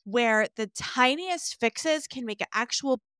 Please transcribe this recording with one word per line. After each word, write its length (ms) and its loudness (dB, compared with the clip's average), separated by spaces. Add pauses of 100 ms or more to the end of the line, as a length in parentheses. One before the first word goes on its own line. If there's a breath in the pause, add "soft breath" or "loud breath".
where 420 4 (100)
the 120 -4
tiniest 920 0
fixes 460 0
can 200 -10
make 160 -6
an 120 -6
actual 480 0 (180)